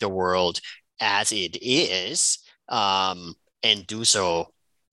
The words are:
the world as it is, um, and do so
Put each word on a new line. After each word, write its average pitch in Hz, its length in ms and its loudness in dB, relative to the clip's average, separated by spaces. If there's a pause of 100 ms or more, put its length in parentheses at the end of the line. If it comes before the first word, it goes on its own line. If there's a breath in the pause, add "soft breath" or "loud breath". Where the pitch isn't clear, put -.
the 101 80 0
world 90 520 2 (400 loud breath)
as 104 320 0
it 90 300 -4
is, 120 760 0 (300 soft breath)
um, 95 640 0 (280)
and 107 240 2
do 110 180 -6
so 87 440 2 (440)